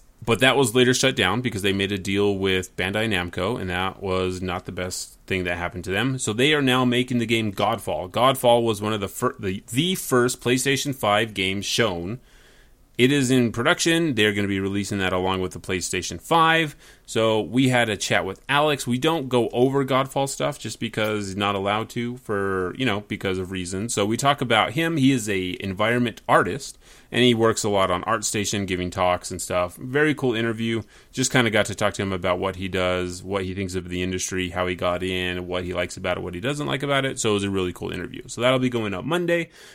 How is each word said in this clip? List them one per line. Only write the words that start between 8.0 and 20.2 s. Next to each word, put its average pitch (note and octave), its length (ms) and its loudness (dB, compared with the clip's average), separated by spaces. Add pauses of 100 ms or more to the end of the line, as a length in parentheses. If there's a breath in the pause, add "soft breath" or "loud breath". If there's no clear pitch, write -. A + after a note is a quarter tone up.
Godfall A#2+ 520 4
was G#2+ 200 0
one G#2+ 100 0
of G#2 80 -2
the G2 80 -4
fir-, - 300 -4
the, G2+ 240 -4 (100)
the E3+ 220 0
first B2 480 0
PlayStation C3 520 0
five G#2+ 400 2
games F#2+ 300 0
shown G2 560 0 (800 soft breath)
it C3 140 6
is C3+ 180 2
in B2 220 4
production. E3 640 2
They're G#2+ 160 4
gonna G2+ 160 0
be G2 120 0
releasing G2 380 -2
that F#2 140 0
along F#2 280 0
with F#2 120 -4
the E2+ 80 -12
PlayStation F2+ 600 -4
five. E3 540 2 (320 loud breath)
So A2 340 2
we A#2+ 280 2
had A#2+ 200 4
a G#2 80 0
chat F#2+ 300 0
with F#2 220 -8
Alex. D3 380 2
We B2 120 0
don't D#3 300 0
go A#2+ 220 2
over C3+ 340 2
Godfall C3+ 440 0